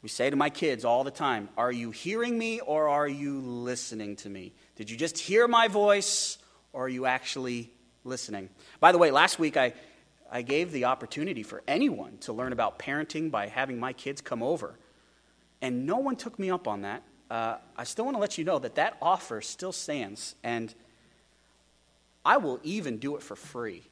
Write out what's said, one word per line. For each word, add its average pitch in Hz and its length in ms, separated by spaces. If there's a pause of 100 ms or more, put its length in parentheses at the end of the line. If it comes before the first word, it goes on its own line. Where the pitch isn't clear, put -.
We 107 80
say 127 200
to 143 60
my 143 140
kids 139 340
all 123 220
the 139 60
time, 120 440
"Are 123 160
you 117 200
hearing 233 460
me 226 220
or 151 300
are 147 180
you 143 320
listening 120 760
to - 120
me? 95 220 (240)
Did 107 140
you 113 80
just 160 200
hear 226 300
my 233 220
voice 202 680 (360)
or 127 120
are 131 40
you 127 160
actually 127 680 (320)
listening?" 110 460 (320)
By 170 100
the 180 60
way, 170 120
last 151 300
week 156 160
I, 127 180 (560)
I 123 120
gave 151 320
the 131 100
opportunity 131 580
for - 240
anyone 147 520
to - 160
learn 127 180
about 113 260
parenting 156 540
by 104 160
having 127 320
my 127 140
kids 139 260
come 117 240
over. 131 340 (840)
And 127 240
no 190 140
one 269 180
took - 200
me 190 140
up 180 160
on 104 140
that. 101 220 (280)
Uh, 113 240 (220)
I 120 80
still - 180
wanna 262 160
let 202 180
you 165 60
know 160 160
that 127 160
that 160 260
offer 147 380
still 180 320
stands, 123 720
and 117 320 (1500)
I 190 100
will 151 280
even 151 340
do 139 180
it - 80
for 101 140
free. 110 540